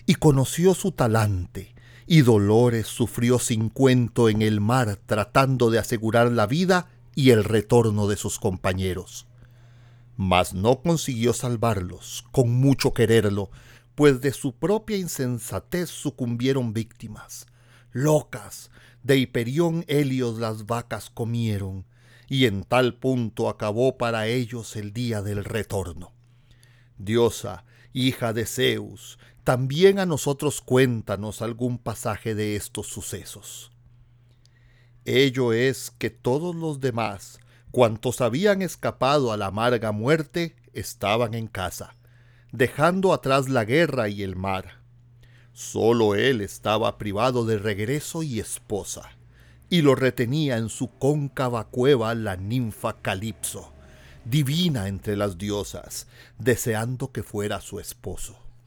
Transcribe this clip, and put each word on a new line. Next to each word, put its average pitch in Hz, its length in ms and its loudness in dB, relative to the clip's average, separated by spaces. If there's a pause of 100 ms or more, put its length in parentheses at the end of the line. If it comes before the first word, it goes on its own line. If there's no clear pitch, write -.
y 160 100 4
conoció 156 580 4
su 185 180 -2
talante, 107 840 0 (320)
y 160 160 6
dolores 113 680 6
sufrió 120 520 0
sin 110 300 0
cuento 123 600 4
en 110 120 2
el 107 200 2
mar, 110 440 0
tratando 120 640 2
de 113 100 4
asegurar 117 520 2
la 110 160 2
vida 180 420 2 (260)
y 131 160 6
el 107 120 8
retorno 107 640 2
de 101 100 0
sus - 220 -6
compañeros. 92 880 -4 (920)
Mas 90 360 2
no 110 280 2
consiguió 120 520 0
salvarlos, 107 1000 -4
con 127 180 4
mucho 131 440 4
quererlo, 104 560 2 (460)
pues 139 260 6
de 139 120 0
su 135 200 -6
propia 208 440 -2
insensatez 135 920 -6
sucumbieron 123 840 -2
víctimas. - 720 -10 (440)
Locas, 139 800 -2 (320)
de 135 140 4
Hiperión 139 720 0
Helios 131 500 0
las 110 280 -6
vacas 117 440 -6
comieron, 104 760 -4 (420)
y 131 180 2
en 98 180 2
tal 123 320 2
punto 117 540 -2
acabó 113 480 -2
para 113 300 -2
ellos 117 480 -6
el 104 180 -10
día 113 280 -4
del 101 220 -4
retorno. 92 720 -6 (840)
Diosa, 107 680 0 (280)
hija 127 380 -2
de 110 140 -2
Zeus, 104 720 -4 (260)
también 143 540 4
a 190 80 -2
nosotros 147 560 -2
cuéntanos 110 800 0
algún 120 380 -4
pasaje 110 560 -6
de 104 200 -2
estos - 320 -8
sucesos. - 840 -14 (1300)
Ello 127 480 2
es 123 380 0
que - 220 -6
todos 160 440 -4
los 160 240 -6
demás, 113 600 -6 (320)
cuantos 117 500 2
habían 190 400 2
escapado 135 720 0
a 107 40 -4
la 101 100 -2
amarga 110 440 0
muerte, 156 640 -2 (180)
estaban 110 600 -2
en 113 140 -8
casa, - 480 -8 (560)
dejando 165 640 2
atrás 135 360 0
la 120 160 2
guerra 131 440 0
y 101 120 -6
el 95 140 -4
mar. 95 460 -6 (720)
Solo 107 640 2
él 117 260 0
estaba 107 560 -4
privado 113 480 -2
de 110 120 0
regreso 110 640 -4
y 131 180 -6
esposa, - 720 -10 (600)
y 170 120 4
lo 139 140 6
retenía 131 640 0
en 113 120 -2
su - 180 -6
cóncava 135 800 -2
cueva 123 480 2
la 107 240 -4
ninfa 113 640 -6
Calipso, 104 720 -8 (500)
divina 139 640 0
entre 101 300 -4
las 104 200 -2
diosas, 101 680 -8 (300)
deseando 117 720 -2
que 104 120 -8
fuera 104 360 -6
su - 200 -12
esposo. - 580 -12 (300)